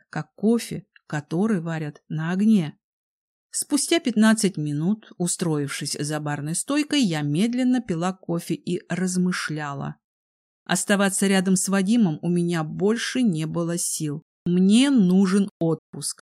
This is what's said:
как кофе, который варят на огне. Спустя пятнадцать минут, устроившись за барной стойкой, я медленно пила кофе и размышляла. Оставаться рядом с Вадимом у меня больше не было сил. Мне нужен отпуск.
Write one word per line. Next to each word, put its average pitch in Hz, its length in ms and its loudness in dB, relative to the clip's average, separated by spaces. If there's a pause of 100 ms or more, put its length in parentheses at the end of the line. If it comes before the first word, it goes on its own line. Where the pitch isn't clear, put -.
(120)
как - 240 -10
кофе, 226 500 -2 (220)
который 170 520 -2
варят 160 480 -8
на 160 240 -4
огне. 190 460 2 (800)
Спустя 330 440 -2
пятнадцать 220 560 2
минут, 151 600 -4
устроившись 151 800 -4
за 147 220 -4
барной 147 360 -6
стойкой, 294 460 -2
я 165 200 2
медленно 240 600 0
пила 180 300 -4
кофе 175 420 -6
и - 360 -6
размышляла. 160 1040 -4 (720)
Оставаться 196 600 0
рядом 190 300 4
с - 140 -2
Вадимом 196 520 2
у 170 60 -4
меня 175 380 0
больше 202 560 -2
не 160 240 2
было 170 320 -4
сил. 156 460 -6 (220)
Мне 196 440 6
нужен 190 680 4
отпуск. - 640 -4 (160)